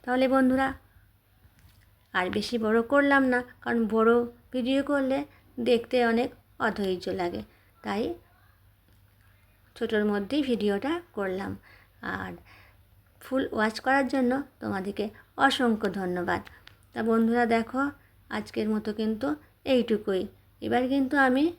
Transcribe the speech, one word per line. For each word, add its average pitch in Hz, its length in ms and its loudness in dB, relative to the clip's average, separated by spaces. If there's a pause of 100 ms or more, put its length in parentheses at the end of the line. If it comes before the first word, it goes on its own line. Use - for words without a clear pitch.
তাহলে 254 280 0
বন্ধুরা, 262 400 4 (1500)
আর 185 160 0
বেশি 208 280 -4
বড় 220 240 2
করলাম 277 420 4
না, 247 160 2 (200)
কারণ 233 280 -2
বড় 220 240 4 (380)
ভিডিও 262 320 0
করলে 277 360 0 (400)
দেখতে 233 380 0 (100)
অনেক 233 220 2 (320)
অধৈর্য 196 520 -2
লাগে, 185 300 -4 (400)
তাই 208 200 -4 (1700)
ছোটোর 220 280 0
মধ্যেই 208 380 0
ভিডিওটা 208 500 0 (200)
করলাম। 196 400 -6 (580)
আর 185 220 -8 (880)
ফুল 262 220 -2 (100)
ওয়াচ 220 280 0
করার 269 280 2
জন্য 262 240 0 (260)
তোমাদেরকে 202 460 -6 (320)
অসংখ্য 233 540 2
ধন্যবাদ। 180 520 -4 (480)
তা 240 120 -8
বন্ধুরা 226 440 2
দেখো, 233 360 0 (480)
আজকের 214 380 -4
মতো 214 240 -2
কিন্তু 220 360 -2 (360)
এইটুকুই। 214 580 0 (400)
এবার 233 260 0
কিন্তু 269 280 0
আমি 269 280 4 (140)